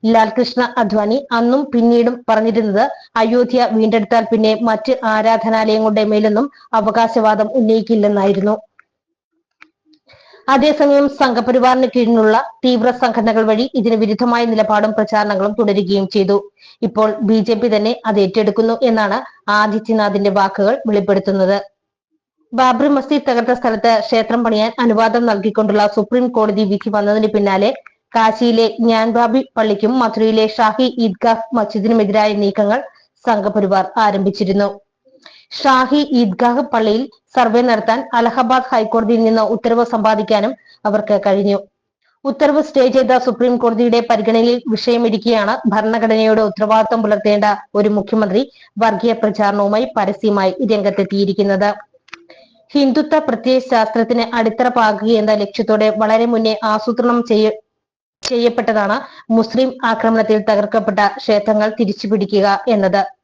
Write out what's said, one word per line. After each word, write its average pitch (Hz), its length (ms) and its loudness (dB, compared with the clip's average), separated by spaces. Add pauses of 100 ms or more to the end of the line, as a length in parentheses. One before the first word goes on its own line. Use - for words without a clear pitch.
ലാൽകൃഷ്ണ 233 720 0
അദ്വാനി 214 540 -2
അന്നും 247 420 0
പിന്നീടും 240 560 2
പറഞ്ഞിരുന്നത് 220 640 0 (240)
അയോധ്യ 247 560 0
വീണ്ടെടുത്താൽ 226 520 0
പിന്നെ 220 380 0
മറ്റ് 226 420 -2
ആരാധനാലയങ്ങളുടെ 220 1000 0
മേലൊന്നും 214 480 0 (220)
അവകാശവാദം 214 760 0
ഉന്നയിക്കില്ലെന്നായിരുന്നു. 208 1040 0 (1900)
അതേസമയം 285 600 4
സംഘപരിവാറിന് 254 840 2
കീഴിലുള്ള 226 560 2 (140)
തീവ്ര 247 260 2
സംഘടനകൾ 226 540 0
വഴി 220 280 0
ഇതിന് 226 220 0
വിരുദ്ധമായ 233 500 0
നിലപാടും 214 480 0
പ്രചാരണങ്ങളും 208 680 -2
തുടരുകയും 196 480 0
ചെയ്തു. 202 440 0 (300)
ഇപ്പോൾ 214 400 0
ബി 220 180 2
ജെ 220 140 0
പി 220 140 -2
തന്നെ 214 380 0
അത് 214 140 0
ഏറ്റെടുക്കുന്നു 220 640 0
എന്നാണ് 220 680 -2
ആദിത്യനാഥിന്റെ 208 800 0
വാക്കുകൾ 196 580 0
വെളിപ്പെടുത്തുന്നത്. 196 720 0 (920)
ബാബ്രി 254 340 2
മസ്ജിദ് 285 440 0
തകർത്ത 233 200 0
സ്ഥലത്ത് 226 480 0
ക്ഷേത്രം 226 440 -2
പണിയാൻ 220 360 0
അനുവാദം 226 460 2
നൽകിക്കൊണ്ടുള്ള 208 640 0
സുപ്രീം 233 400 0
കോടതി 220 340 0
വിധി 202 280 -2
വന്നതിന് 208 380 0
പിന്നാലെ 202 460 0 (420)
കാശിയിലെ 226 520 2 (120)
ജ്ഞാൻബാബി 233 640 0 (120)
പള്ളിക്കും 214 420 0
മധുരയിലെ 220 480 0
ഷാഹി 226 500 0
ഈദ്ഗാഹ് 226 580 -2
മസ്ജിദിനുമെതിരായ 214 800 0
നീക്കങ്ങൾ 208 500 0 (440)
സംഘപരിവാർ 202 720 0
ആരംഭിച്ചിരുന്നു. 196 840 0 (720)
ഷാഹി 262 460 2
ഈദ്ഗാഹ് 240 640 0
പള്ളിയിൽ 226 480 -2 (260)
സർവേ 240 260 2
നടത്താൻ 233 520 0
അലഹബാദ് 240 560 0
ഹൈക്കോടതിയിൽ 226 540 0
നിന്ന് 220 180 2
ഉത്തരവ് 233 440 0
സമ്പാദിക്കാനും 220 720 0 (300)
അവർക്ക് 208 400 0
കഴിഞ്ഞു. 202 340 0 (680)
ഉത്തരവ് 294 360 0
സ്റ്റേ 269 260 0
ചെയ്ത 254 300 2
സുപ്രീം 247 400 0
കോടതിയുടെ 233 420 0 (100)
പരിഗണനയിൽ 226 600 0
വിഷയമിരിക്കെയാണ് 226 1000 -2
ഭരണഘടനയോട് 220 720 0
ഉത്തരവാദിത്വം 220 600 0
പുലർത്തേണ്ട 208 440 0 (300)
ഒരു 208 140 2
മുഖ്യമന്ത്രി 208 600 -2 (260)
വർഗീയ 226 360 0
പ്രചാരണവുമായി 208 760 -2 (100)
പരസ്യമായി 202 580 0 (160)
രംഗത്തെത്തിയിരിക്കുന്നത്. 202 1040 0 (960)
ഹിന്ദുത്വ 285 480 2
പ്രത്യയ 254 400 0
ശാസ്ത്രത്തിന് 233 760 -2
അടിത്തറ 226 320 0
പാകുകയെന്ന 214 680 0
ലക്ഷ്യത്തോടെ 214 560 0
വളരെ 220 360 2
മുന്നേ 220 380 0
ആസൂത്രണം 233 640 -2
ചെയ്യ-, 214 320 0 (640)
ചെയ്യപ്പെട്ടതാണ് 226 800 -2 (320)
മുസ്ലിം 233 400 0 (120)
ആക്രമണത്തിൽ 220 520 0
തകർക്കപ്പെട്ട 208 600 -2 (180)
ക്ഷേത്രങ്ങൾ 214 520 0 (100)
തിരിച്ചുപിടിക്കുക 202 880 -2
എന്നത്. 196 380 0 (180)